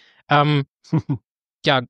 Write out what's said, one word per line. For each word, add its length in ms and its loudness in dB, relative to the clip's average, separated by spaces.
Ähm, 360 0
<laughs> 380 -4
ja, 240 2